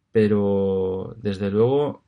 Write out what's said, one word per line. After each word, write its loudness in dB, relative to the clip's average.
pero 0
desde -4
luego 0